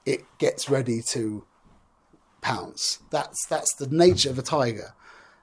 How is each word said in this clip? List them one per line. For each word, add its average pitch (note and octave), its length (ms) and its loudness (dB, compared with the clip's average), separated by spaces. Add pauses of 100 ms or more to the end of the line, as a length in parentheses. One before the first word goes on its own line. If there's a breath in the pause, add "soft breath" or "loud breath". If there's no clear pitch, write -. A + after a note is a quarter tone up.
it - 200 -2 (140)
gets - 300 0
ready C3 400 2
to G#2+ 360 -4 (960)
pounce. - 580 -4 (120)
That's, - 360 -4
that's - 280 0
the C#3 120 -6
nature D#3+ 420 6
of C3 100 -4
a - 20 -4
tiger. A#2+ 520 -2 (500 soft breath)